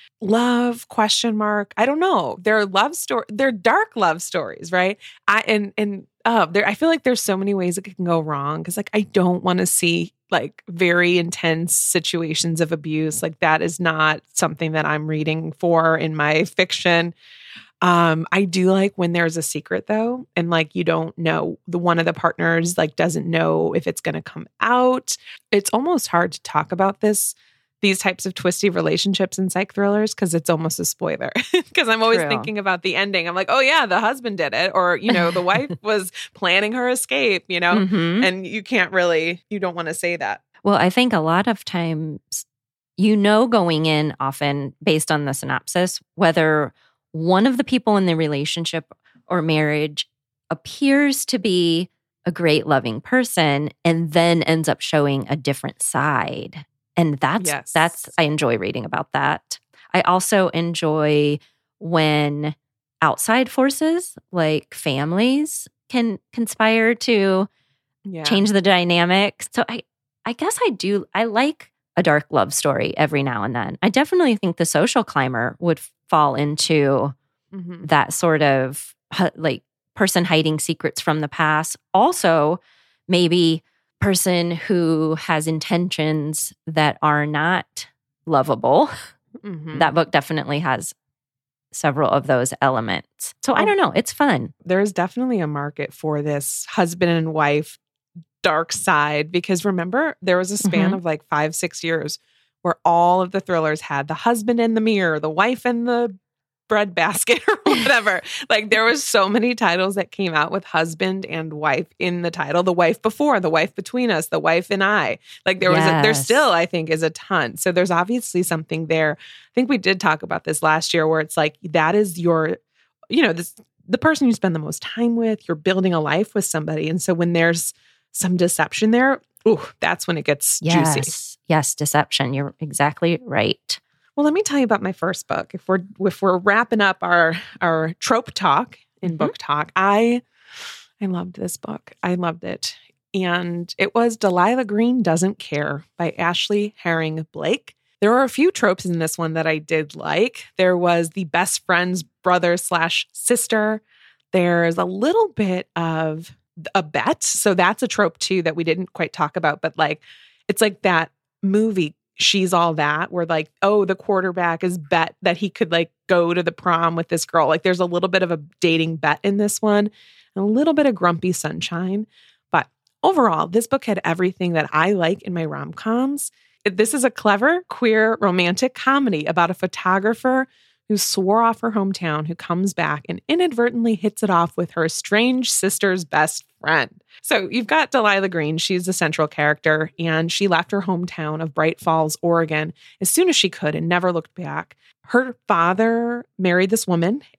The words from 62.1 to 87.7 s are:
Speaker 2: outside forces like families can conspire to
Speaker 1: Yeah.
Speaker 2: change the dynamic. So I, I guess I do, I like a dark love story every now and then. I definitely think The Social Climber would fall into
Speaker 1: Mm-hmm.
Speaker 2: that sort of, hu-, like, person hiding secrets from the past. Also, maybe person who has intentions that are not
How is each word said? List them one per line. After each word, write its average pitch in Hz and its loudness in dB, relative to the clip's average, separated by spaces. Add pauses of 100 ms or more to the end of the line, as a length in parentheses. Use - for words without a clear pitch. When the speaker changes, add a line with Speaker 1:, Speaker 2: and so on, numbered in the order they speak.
Speaker 2:
outside 220 2
forces 311 0 (160)
like 156 -2
families 190 -2 (200)
can 233 -2 (140)
conspire 226 2
to 196 2 (560)
Speaker 1:
Yeah. 170 -10
Speaker 2:
change 196 2
the 196 2
dynamic. 180 2
So - -2
I, 233 -8 (420)
I 233 -6
guess 330 -4
I 392 2
do, 196 -2
I 214 0
like 240 -2 (260)
a 170 2
dark 147 4
love 139 2
story - 0
every 151 0
now 120 -2
and 120 -4
then. 117 -6
I 214 2
definitely 285 2
think 170 -4
The 170 0
Social 165 0
Climber 127 -2
would 170 0 (280)
fall 147 4
into 143 0 (400)
Speaker 1:
Mm-hmm. 175 -14
Speaker 2:
that 147 2
sort 160 2
of, 135 0 (200)
hu-, 185 0
like, 156 -4 (320)
person 185 2
hiding 156 2
secrets - -4
from 156 -2
the 147 -4
past. 156 -2 (180)
Also, 180 2 (480)
maybe 170 2 (380)
person 180 0
who 160 0
has 156 -2
intentions 156 -2 (140)
that 156 0
are 147 2
not 151 -4 (400)